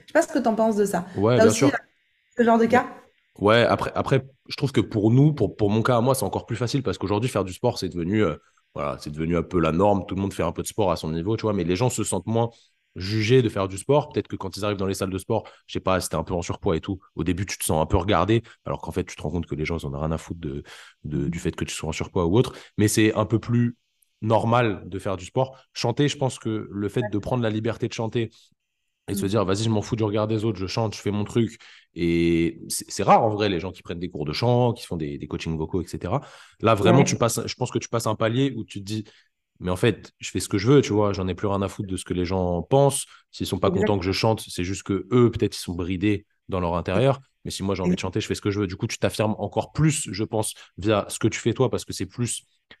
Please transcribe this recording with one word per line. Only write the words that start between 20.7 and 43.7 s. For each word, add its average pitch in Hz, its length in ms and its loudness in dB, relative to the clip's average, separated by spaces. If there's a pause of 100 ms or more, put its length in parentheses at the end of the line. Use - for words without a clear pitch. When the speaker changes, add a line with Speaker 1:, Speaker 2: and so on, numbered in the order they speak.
Speaker 2:
de, 71 240 -2
du 82 100 -4
fait 85 140 -4
que - 120 -8
tu - 80 -6
sois - 160 -6
en 80 40 -4
surpoids 87 340 -2
ou 90 100 2
autre. 127 160 4 (260)
Mais 104 100 4
c'est 107 260 4
un 104 120 0
peu 113 120 0
plus 120 380 -2 (460)
normal 110 640 2
de 92 120 -8
faire 95 180 -4
du 90 80 -14
sport. 131 320 -2 (160)
Chanter, 123 360 0
je - 100 -6
pense 131 220 -2
que 107 300 -6
le 101 180 -4
fait 127 220 -2
de 104 80 -4
prendre 123 260 -2
la 110 40 0
liberté 110 400 -4
de - 40 -10
chanter 113 380 -4 (800)
et 98 40 -6
de 101 60 -4
se 98 60 -2
Speaker 1:
Mm. 98 40 -2
Speaker 2:
dire, « 104 180 2
Vas-y, 98 160 0
je 113 80 0
m'en 107 120 0
fous - 140 -4
du 110 80 0
regard 107 220 0
des 110 180 -2
autres, 107 140 -2
je 95 80 -4
chante, 110 280 -2
je - 60 -14
fais 104 100 -4
mon 104 140 -2
truc. » - 340 -2 (360)
Et 85 720 2
c'est, - 200 -6
c'est - 140 -6
rare, 156 200 6
en 110 80 2
vrai, 104 180 0
les 90 120 0
gens 92 100 -6
qui - 120 -16
prennent 87 160 -10
des 85 120 -8
cours 71 160 -6
de 76 60 -4
chant, 120 420 2
qui - 100 -12
font 90 120 -8
des, 71 200 -6
des - 100 -10
coachings - 300 -4
vocaux, 80 240 -4
et 80 60 -6
cetera. 90 340 -4 (400)
Là, 110 140 6
vraiment, 113 240 6
Speaker 1:
Ouais. 139 60 8
Speaker 2:
tu - 120 2
passes, 117 300 0
je - 80 -8
pense - 160 -4
que 120 80 -4
tu - 100 -6
passes 117 180 -4
un 110 80 0
palier 120 420 0
où 110 80 -8
tu - 160 -12
te 98 40 -12
dis, « 107 200 -6 (540)
Mais 90 120 -4
en 90 60 0
fait, - 420 0
je - 120 -12
fais 92 100 -4
ce - 100 -6
que 104 80 0
je 107 120 2
veux, 143 120 8
tu - 100 -4
vois, 101 220 2
j'en 92 120 -4
ai 90 80 -2
plus 104 120 -4
rien 98 160 0
à 95 60 0
foutre 98 200 -8
de 92 80 -4
ce - 80 -12
que 92 100 -6
les 90 120 0
gens 90 360 0
pensent. 139 440 2 (240)
S'ils - 160 -8
sont 101 120 -4
pas 98 100 2
Speaker 1:
Exact. 95 120 2